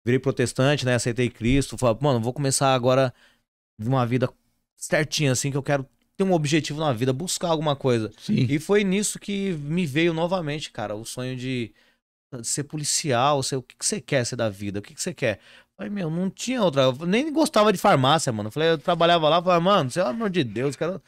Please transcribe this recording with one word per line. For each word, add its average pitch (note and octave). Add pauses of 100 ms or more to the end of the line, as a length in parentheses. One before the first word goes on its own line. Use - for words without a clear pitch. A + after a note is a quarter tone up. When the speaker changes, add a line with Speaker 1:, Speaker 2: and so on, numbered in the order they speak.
Speaker 1:
virei B2
protestante, C3
né? B2+
Aceitei A#2+
Cristo." B2
Falei, A#2
"Mano, C#3
vou A#2
começar C3+
agora B2+ (680)
uma B2
vida B2 (480)
certinha, D3+
assim, C#3
que C3+
eu C#3
quero C#3 (300)
ter F#3+
um F#3+
objetivo D3+
na D#3
vida, B2+
buscar E3+
alguma D#3
coisa." A#2
Speaker 2:
Sim. G#3
Speaker 1:
E C#3
foi G3+
nisso G3
que G3
me D#3+
veio D#3+
novamente, D#3+
cara, G#2+
o A2
sonho B2+
de, B2 (680)
de A#2
ser -
policial, C#3+
ser, C#3
o C3
que -
que -
você G#3
quer C3+
ser B2+
da A#2
vida? G2+
O -
que D#3
que -
você F3+
quer? A2 (380)
Falei, G3+
"Meu, F#3+
não F3
tinha B3
outra." C#3
Eu C3
nem B3
gostava A3+
de F#3
farmácia, D3
mano. G#2+
Falei, D#3+
eu E3
trabalhava E3+
lá, E3
falei, F3
"Mano, E3+
pelo F3+
amor A#3
de F3
Deus, B2
quero E3+